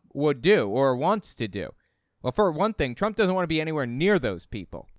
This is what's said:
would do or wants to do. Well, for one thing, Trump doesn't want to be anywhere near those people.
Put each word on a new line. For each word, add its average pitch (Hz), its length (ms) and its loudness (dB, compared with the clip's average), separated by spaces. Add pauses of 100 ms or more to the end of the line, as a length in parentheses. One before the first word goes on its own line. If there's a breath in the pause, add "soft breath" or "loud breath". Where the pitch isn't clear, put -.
(140)
would 143 280 0
do 147 280 4
or 131 260 2
wants 180 400 -2
to 110 140 -4
do. 92 220 -8 (500)
Well, 123 100 -4
for 196 200 2
one 190 220 0
thing, 123 220 -2
Trump 208 220 -2
doesn't 185 180 2
want 185 80 0
to 165 40 -2
be 156 140 0
anywhere 156 240 -2
near 160 320 2
those 101 300 -4
people. 87 400 -12 (120)